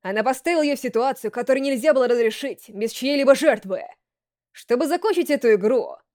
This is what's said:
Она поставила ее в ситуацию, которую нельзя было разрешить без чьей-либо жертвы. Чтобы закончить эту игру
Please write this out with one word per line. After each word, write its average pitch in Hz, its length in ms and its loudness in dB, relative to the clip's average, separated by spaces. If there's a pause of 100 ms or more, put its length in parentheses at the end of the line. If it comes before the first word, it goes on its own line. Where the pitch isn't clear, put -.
Она 202 220 -4
поставила 302 380 0
ее 294 140 2
в - 40 -12
ситуацию, 247 520 -2
которую 269 320 -2
нельзя 277 300 0
было 247 140 2
разрешить 233 600 -2
без 214 220 -6
чьей-либо 277 420 2
жертвы. 214 500 0 (680)
Чтобы 247 340 -2
закончить 339 440 -2
эту 254 240 2
игру 208 420 0 (200)